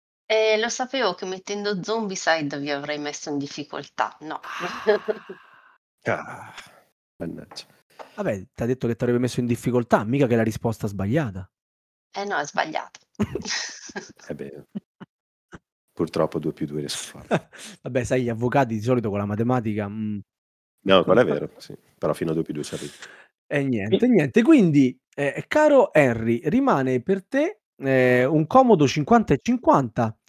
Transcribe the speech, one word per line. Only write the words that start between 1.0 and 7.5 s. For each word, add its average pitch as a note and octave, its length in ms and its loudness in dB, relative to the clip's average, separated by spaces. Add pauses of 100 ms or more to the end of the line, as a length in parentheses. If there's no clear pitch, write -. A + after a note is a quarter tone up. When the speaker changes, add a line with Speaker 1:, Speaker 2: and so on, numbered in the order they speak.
Speaker 1:
che F#3 140 -10
mettendo G3+ 560 -6
Zombicide E3 760 -2
vi C#3+ 120 -6
avrei D3 260 -6
messo D3 320 -10
in C#3+ 80 -4
difficoltà, C#3+ 840 -8
no. D3+ 200 -12
<laughs> - 1000 -4 (640)
Speaker 2:
Ah, - 460 -6 (680)
mannaggia. - 480 -12 (500)